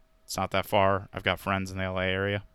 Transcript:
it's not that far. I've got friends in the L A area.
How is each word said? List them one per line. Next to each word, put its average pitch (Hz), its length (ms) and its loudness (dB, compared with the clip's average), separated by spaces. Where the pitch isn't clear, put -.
it's - 120 -10
not 95 140 -2
that 95 140 2
far. 98 480 2
I've 95 100 -8
got 92 160 0
friends 95 300 -2
in 95 80 -10
the 95 60 -2
L 92 160 -2
A 92 60 0
area. 98 380 0